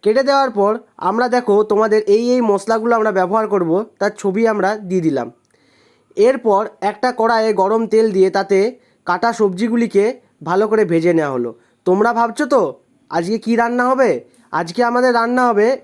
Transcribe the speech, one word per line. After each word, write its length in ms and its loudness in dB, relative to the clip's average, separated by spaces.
কেটে 200 2
দেওয়ার 280 0
পর 200 0
আমরা 180 0
দেখো 360 0
তোমাদের 440 0
এই 240 2
এই 100 2
মশলাগুলো 540 0
আমরা 160 0
ব্যবহার 360 0
করব, 240 0
তার 200 -2
ছবি 300 -2
আমরা 220 0
দিয়ে 180 -2
দিলাম। 200 -2
এরপর 440 2
একটা 300 -4
কড়াইয়ে 420 0
গরম 340 0
তেল 240 2
দিয়ে 180 2
তাতে 280 0
কাটা 260 0
সবজিগুলিকে 720 0
ভালো 240 0
করে 180 2
ভেজে 280 0
নেওয়া 220 0
হলো। 160 -4
তোমরা 280 2
ভাবছো 340 -2
তো 140 2
আজকে 260 -2
কী 180 -2
রান্না 360 0
হবে? 180 2
আজকে 300 -4
আমাদের 300 2
রান্না 320 0
হবে 220 2